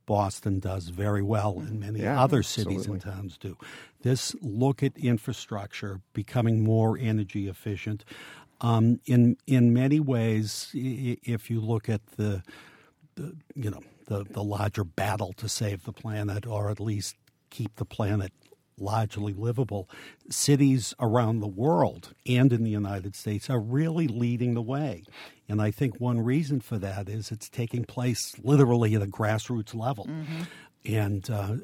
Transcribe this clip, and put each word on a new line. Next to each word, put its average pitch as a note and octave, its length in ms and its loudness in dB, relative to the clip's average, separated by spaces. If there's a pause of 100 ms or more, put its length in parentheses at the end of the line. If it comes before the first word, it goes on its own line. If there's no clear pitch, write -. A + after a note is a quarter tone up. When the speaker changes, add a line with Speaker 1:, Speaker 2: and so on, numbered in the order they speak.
Speaker 1:
Boston G2+ 540 0
does F#2 280 -4
very G2+ 340 -2
well, G2+ 360 0
and A2 220 -8
many G#2+ 200 -6
Speaker 2:
Yeah, B2+ 220 2
Speaker 1:
other C3+ 200 6
cities F#2+ 440 -2
and G2+ 100 -4
Speaker 2:
absolutely. F#2+ 140 -8
Speaker 1:
towns G2 280 -10
do. F#2 180 -12 (460)
This B2 380 0
look B2+ 420 0
at C#3 140 2
infrastructure G#2+ 1040 -4 (140)
becoming A2+ 500 2
more A2 320 4
energy G#2+ 520 -2
efficient. G2+ 560 -6 (560)
Um, A#2 440 4
in, A#2+ 320 6 (100)
in A#2+ 260 6
many C#3 280 4
ways, A2+ 760 0
i-, D3 40 -6
i-, B2 460 -4
if A#2+ 260 -4
you A2+ 100 -2
look A2 280 -2
at A2 180 -2 (100)
the, G#2 260 -2 (720)
the, D#3+ 180 -10 (220)
you A#2+ 140 -4
know, - 100 -8 (260)
the, G2+ 240 -4
the G#2 140 -6
larger G#2 400 -2
battle G2 480 -2
to G#2+ 160 -8
save G2+ 340 -4
the A2+ 100 -10
planet, G#2 540 -6
or G#2 240 -2
at G#2 80 -4
least G#2+ 380 -4 (340)
keep - 240 -6
the - 100 -8
planet G2+ 480 -2 (460)
largely G#2 540 -2
livable, G#2+ 560 -4 (420)
cities C3+ 680 4
around A2+ 400 2
the G#2 80 -4
world B2+ 640 0 (140)
and B2+ 260 6
in A2+ 100 2
the A2+ 80 0
United G2+ 460 -4
States G#2 340 -6
are B2+ 80 0
really D#3 480 0
leading A#2+ 480 0
the A#2 80 -2
way. B2 400 -4 (460)
And G#2 140 0
I G#2+ 80 2
think C3 300 -2
one A#2+ 200 2
reason C3+ 400 0
for - 180 -6
that F#2+ 300 -6
is G#2 240 -8
it's - 160 -10
taking A#2+ 360 -4
place B2 580 -4
literally A#2+ 520 6
at G#2 80 2
a G2 40 -2
grassroots G#2+ 680 -2
level. A2+ 320 -4
Speaker 3:
Mm-hmm. D#3+ 360 -8 (420)
Speaker 1:
And, G#2 460 -2
uh, G#2 340 -2